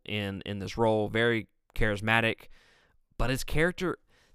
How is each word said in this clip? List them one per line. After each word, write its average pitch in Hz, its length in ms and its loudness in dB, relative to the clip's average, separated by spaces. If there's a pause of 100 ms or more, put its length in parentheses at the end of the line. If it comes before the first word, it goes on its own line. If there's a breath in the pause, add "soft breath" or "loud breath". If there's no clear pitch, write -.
in, 98 400 -4
in 101 140 -8
this 98 180 -8
role, 110 320 2
very 113 400 0 (260)
charismatic. 110 720 0 (680 soft breath)
But 120 140 0
his 131 140 -2
character, 170 540 0 (360 soft breath)